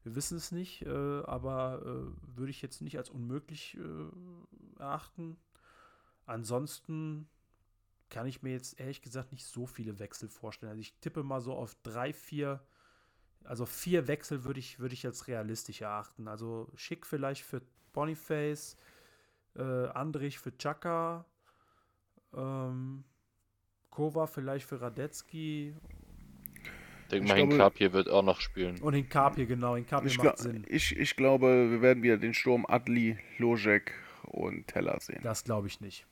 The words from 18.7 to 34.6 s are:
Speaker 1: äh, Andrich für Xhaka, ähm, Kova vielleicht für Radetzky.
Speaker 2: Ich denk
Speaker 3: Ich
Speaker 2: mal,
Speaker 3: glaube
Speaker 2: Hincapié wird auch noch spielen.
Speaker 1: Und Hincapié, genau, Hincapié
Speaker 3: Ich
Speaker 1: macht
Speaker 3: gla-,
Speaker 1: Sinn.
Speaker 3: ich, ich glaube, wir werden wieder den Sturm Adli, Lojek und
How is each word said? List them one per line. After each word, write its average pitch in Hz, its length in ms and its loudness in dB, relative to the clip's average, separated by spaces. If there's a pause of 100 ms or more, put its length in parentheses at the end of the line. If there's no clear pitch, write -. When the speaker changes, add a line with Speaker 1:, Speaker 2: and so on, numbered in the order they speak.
Speaker 1:
äh, 127 320 -2
Andrich 143 500 -4
für - 140 -10
Xhaka, 165 720 -4 (1120)
ähm, 131 680 -6 (840)
Kova 156 380 -2
vielleicht 135 400 -6
für 135 120 -8
Radetzky. 147 960 -8 (1300)
Speaker 2:
Ich - 60 -20
denk 98 160 2
Speaker 3:
Ich 101 40 4
Speaker 2:
mal, 98 60 8
Speaker 3:
glaube 143 200 8
Speaker 2:
Hincapié 98 360 8
wird 95 180 2
auch 98 140 8
noch 95 160 4
spielen. 90 420 -2
Speaker 1:
Und 147 120 2
Hincapié, 139 520 4
genau, 123 300 0
Hincapié 120 300 -2
Speaker 3:
Ich 123 120 2
Speaker 1:
macht 139 200 8
Speaker 3:
gla-, 120 60 -6
Speaker 1:
Sinn. 113 240 -4
Speaker 3:
ich, - 280 2
ich - 200 0
glaube, 127 560 8
wir 113 100 4
werden 127 220 8
wieder 117 140 8
den 113 160 0
Sturm 123 340 4
Adli, 117 500 4 (220)
Lojek 107 540 4 (300)
und - 440 -6